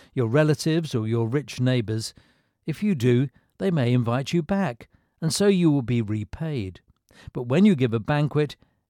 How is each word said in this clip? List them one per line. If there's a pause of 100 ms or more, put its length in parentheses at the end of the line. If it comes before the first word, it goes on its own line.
(140)
your
relatives
or
your
rich
neighbors. (500)
If
you
do, (300)
they
may
invite
you
back, (320)
and
so
you
will
be
repaid. (520)
But
when
you
give
a
banquet, (320)